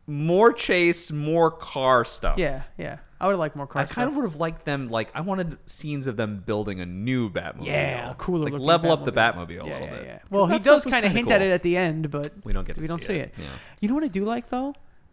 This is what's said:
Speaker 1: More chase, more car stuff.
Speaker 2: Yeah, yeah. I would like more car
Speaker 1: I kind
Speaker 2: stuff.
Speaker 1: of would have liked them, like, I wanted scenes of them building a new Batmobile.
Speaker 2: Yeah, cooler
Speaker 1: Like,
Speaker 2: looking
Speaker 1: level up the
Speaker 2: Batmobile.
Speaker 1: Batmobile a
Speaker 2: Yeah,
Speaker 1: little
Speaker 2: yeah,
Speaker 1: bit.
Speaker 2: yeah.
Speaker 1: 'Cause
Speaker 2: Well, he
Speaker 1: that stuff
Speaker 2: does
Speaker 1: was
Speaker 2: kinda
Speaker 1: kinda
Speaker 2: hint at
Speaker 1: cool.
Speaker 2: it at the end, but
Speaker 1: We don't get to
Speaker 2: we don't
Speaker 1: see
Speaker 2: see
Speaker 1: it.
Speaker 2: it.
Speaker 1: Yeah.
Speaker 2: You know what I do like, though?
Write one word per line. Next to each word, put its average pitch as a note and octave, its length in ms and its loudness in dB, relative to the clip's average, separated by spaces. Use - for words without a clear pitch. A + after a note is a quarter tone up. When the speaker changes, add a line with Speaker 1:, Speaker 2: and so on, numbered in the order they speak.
Speaker 1:
More E3+ 440 4
chase, F3 600 2
more D#3 400 2
car C3 520 2
stuff. - 340 0
Speaker 2:
Yeah, E3 260 -2
yeah. D3 200 -10
I F#3 60 0
would G3 100 2
like D3+ 180 -4
more C#3 120 -8
car C#3+ 160 -2
Speaker 1:
I - 20 -4
kind - 60 -8
Speaker 2:
stuff. B3 180 -2
Speaker 1:
of D4 60 -4
would C#4+ 80 0
have E3 140 -4
liked E3 280 -4
them, C#3 240 -4
like, A2+ 240 -2
I - 80 -6
wanted F3+ 360 -4
scenes D3 380 -6
of A2+ 100 -2
them G#2+ 280 -2
building G#2 360 -2
a F2+ 40 -6
new A2 440 -2
Batmobile. E2+ 380 -6
Speaker 2:
Yeah, C3 500 -2
cooler E3+ 280 -2
Speaker 1:
Like, C#3+ 80 -2
Speaker 2:
looking C#3 140 -6
Speaker 1:
level E3+ 240 4
up D3 140 0
the C3 60 0
Speaker 2:
Batmobile. G2 360 2
Speaker 1:
Batmobile - 20 -12
a E2+ 40 -12
Speaker 2:
Yeah, D#2 60 -8
Speaker 1:
little C2+ 140 -8
Speaker 2:
yeah, - 80 -10
Speaker 1:
bit. - 120 -12
Speaker 2:
yeah. B1+ 120 -14
Speaker 1:
'Cause - 120 -20
Speaker 2:
Well, G3 160 4
he E3+ 60 2
Speaker 1:
that G#3 100 0
stuff C#4 100 8
Speaker 2:
does D4 120 6
Speaker 1:
was B3+ 80 -2
Speaker 2:
kinda A3+ 140 4
Speaker 1:
kinda G3 120 2
Speaker 2:
hint A#3+ 120 2
at A3 80 8
Speaker 1:
cool. G3 80 2
Speaker 2:
it F#3+ 40 2
at F3 120 2
the F3 140 2
end, D#3+ 340 0
but D3 180 -4
Speaker 1:
We G#2+ 80 -4
don't F#2+ 160 2
get - 80 -6
to C#3+ 60 -6
Speaker 2:
we D#3+ 60 -4
don't E3+ 120 -4
Speaker 1:
see - 60 -10
Speaker 2:
see - 100 -4
Speaker 1:
it. C#3+ 140 -4
Speaker 2:
it. - 80 -18
Speaker 1:
Yeah. F2 80 -10
Speaker 2:
You G#3 100 0
know B3 60 0
what D#4 80 0
I D4+ 40 0
do F#3+ 180 -2
like, A#3 240 -4
though? C4 240 -4